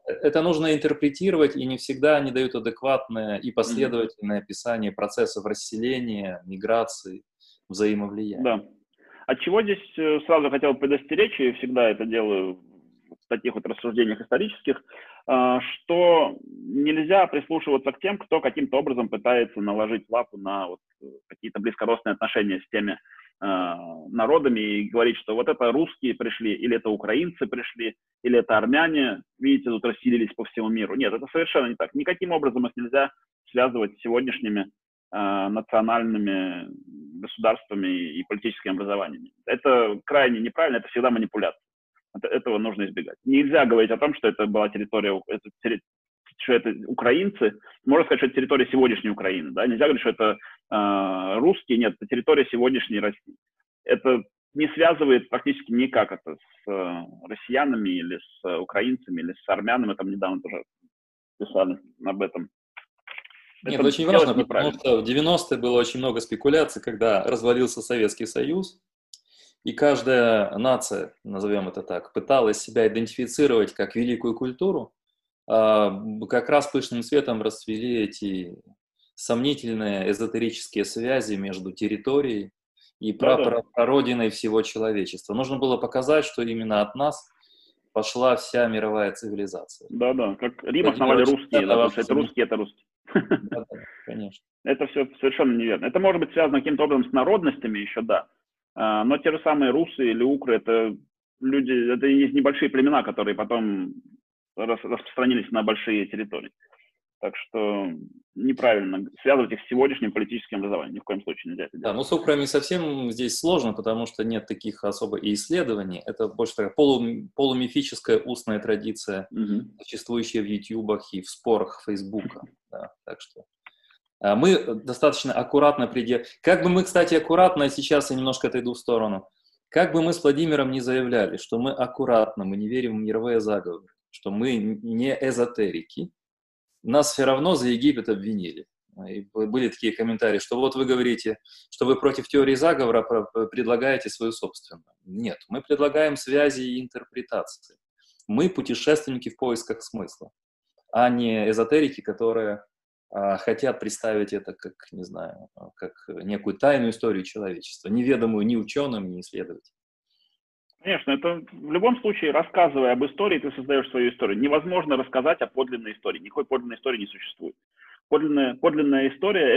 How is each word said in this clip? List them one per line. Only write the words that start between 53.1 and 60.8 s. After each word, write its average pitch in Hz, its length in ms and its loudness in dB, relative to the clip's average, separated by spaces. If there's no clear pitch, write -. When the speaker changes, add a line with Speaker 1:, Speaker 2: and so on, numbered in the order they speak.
Speaker 2:
Это 120 380 2
не 147 200 0
связывает 151 560 4
практически 135 420 -4
никак 120 400 2
это 80 240 -12
с, - 340 -16
э, 90 320 -4
россиянами 120 640 -2
или 87 280 -4
с, - 300 -14
э, 87 100 -2
украинцами, 101 640 -4
или 87 100 -6
с - 160 -16
армянами. 104 460 0
Там 98 160 -6
недавно 95 320 -4
тоже - 220 -10